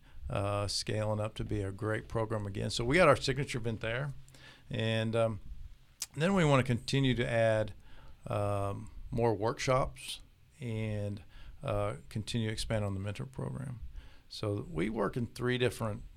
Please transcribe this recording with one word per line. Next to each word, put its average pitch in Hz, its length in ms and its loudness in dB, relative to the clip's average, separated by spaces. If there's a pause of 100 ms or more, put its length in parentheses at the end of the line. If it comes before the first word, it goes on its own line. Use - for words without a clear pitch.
(300)
uh, 101 380 0
scaling 107 520 0
up 107 160 -4
to 113 80 -4
be 107 180 -2
a 98 100 -2
great 107 360 -2
program 110 400 -2
again. 110 220 -2
So 117 160 0
we 131 100 2
got 175 140 10
our 131 80 10
signature 135 400 -2
event 113 240 -2
there. 127 320 -2 (580)
And, 113 440 2
um, 113 260 2 (760)
then 170 180 2
we 180 120 6
wanna 135 180 8
continue 131 520 2
to 123 140 0
add, 110 440 4 (540)
um, 101 640 -2 (220)
more 117 220 4
workshops 127 880 0 (380)
and, 107 600 -4 (420)
uh, 104 300 0 (160)
continue 110 380 -2
to 110 60 -2
expand 107 300 0
on 98 120 -2
the 95 40 -4
mentor 104 260 -6
program. 127 540 -8 (480)
So 104 440 -4
we 165 180 0
work 214 260 0
in 120 120 0
three 123 300 0
different, 117 440 0 (160)